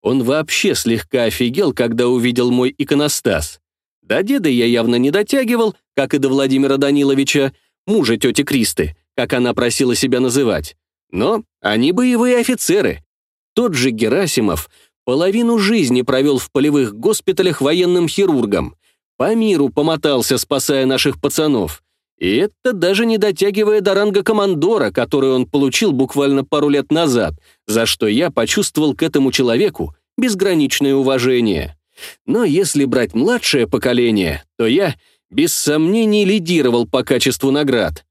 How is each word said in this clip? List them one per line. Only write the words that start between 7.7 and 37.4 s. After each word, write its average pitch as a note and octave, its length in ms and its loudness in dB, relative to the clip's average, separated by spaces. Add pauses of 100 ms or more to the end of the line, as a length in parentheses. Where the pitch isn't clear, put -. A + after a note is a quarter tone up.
мужа D#3 300 0
тети B2+ 280 0
Кристы, G#2+ 520 -2 (200)
как A#2+ 160 -4
она B2 200 0
просила B2 420 0
себя B2 260 0
называть. A#2 560 -2 (340)
Но E3 320 -2 (180)
они A2 300 0
боевые B3 480 0
офицеры. G#3 640 -2 (520)
Тот A3+ 200 0
же B2+ 160 0
Герасимов A2 800 -2 (340)
половину G3 540 0
жизни D3 440 0
провел C3 360 0
в - 140 -10
полевых C#3 420 0
госпиталях F3+ 680 -2
военным F3 460 2
хирургом. A#2+ 680 -2 (400)
По F#3 180 0
миру F#3 360 0
помотался, D3 680 0
спасая C3+ 480 -2
наших C3 340 -2
пацанов. C3+ 640 -2 (360)
И F#2 180 0
это G#3 360 -2
даже G3 340 0
не A3+ 120 2
дотягивая G#3 640 0
до F#3+ 140 0
ранга G3+ 280 2
командора, G3 680 0
который C3+ 400 0
он B2+ 160 0
получил C#3+ 460 0
буквально C#3 520 0
пару D3 240 0
лет C#3+ 240 0
назад, A#2+ 420 0 (320)
за A2+ 200 0
что - 200 -2
я A2+ 240 0
почувствовал D3 640 0
к - 80 -4
этому C#3 300 0
человеку A2+ 640 0 (220)
безграничное F3 800 0
уважение. B2 840 0 (500)
Но G#3+ 180 0
если D3+ 400 0
брать B2 300 0
младшее C#3+ 520 0
поколение, A2+ 800 0 (140)
то A#2 80 0
я, D3+ 300 0 (340)
без D3 240 0
сомнений, G#3 680 0
лидировал D#3+ 640 0
по B2+ 160 -2
качеству C3 480 0